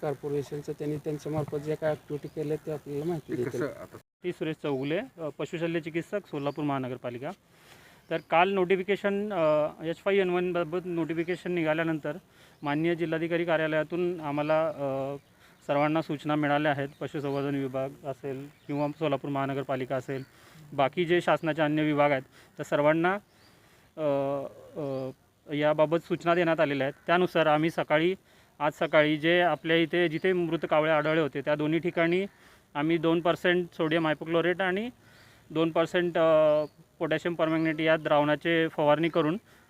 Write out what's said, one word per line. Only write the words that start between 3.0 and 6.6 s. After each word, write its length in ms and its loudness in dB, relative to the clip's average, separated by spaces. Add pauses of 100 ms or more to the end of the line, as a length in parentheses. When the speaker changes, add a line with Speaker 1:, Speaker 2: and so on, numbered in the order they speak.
Speaker 1:
माहिती 280 -6
Speaker 2:
ते 40 -6
Speaker 1:
देतील. 240 -4
Speaker 2:
कसं 40 -2
आता? 320 -10 (280)
Speaker 3:
मी 80 -6
सुरेश 300 -6
चौगुले, 360 -2
अ, 300 -10 (100)
पशुशल्य 420 -4
चिकित्सक, 460 -6
सोलापूर 380 -4